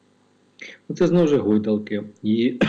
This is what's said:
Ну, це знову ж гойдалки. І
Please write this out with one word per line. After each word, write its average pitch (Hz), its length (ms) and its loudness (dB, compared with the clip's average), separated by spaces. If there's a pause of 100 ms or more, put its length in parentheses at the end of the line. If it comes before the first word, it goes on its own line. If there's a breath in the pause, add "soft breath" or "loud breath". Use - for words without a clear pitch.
(880 loud breath)
Ну, - 80 -10
це 180 100 2
знову 170 220 4
ж 143 80 2
гойдалки. 107 640 0 (200)
І 117 320 0 (140)